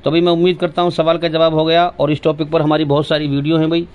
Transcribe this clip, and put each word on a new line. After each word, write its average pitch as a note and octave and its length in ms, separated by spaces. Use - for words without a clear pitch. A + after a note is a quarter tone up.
तो C#3+ 60
भाई, E3 100
मैं E3+ 120
उम्मीद E3+ 240
करता F3 260
हूँ F3 80
सवाल E3 280
का E3 100
जवाब D#3+ 260
हो D#3 100
गया, E3 220
और D3 240
इस D3+ 120
topic D#3 280
पर D#3+ 120
हमारी D#3 220
बहुत C#3+ 220
सारी D3+ 200
वीडियो C#3+ 300
हैं D#3+ 140
भाई E3+ 240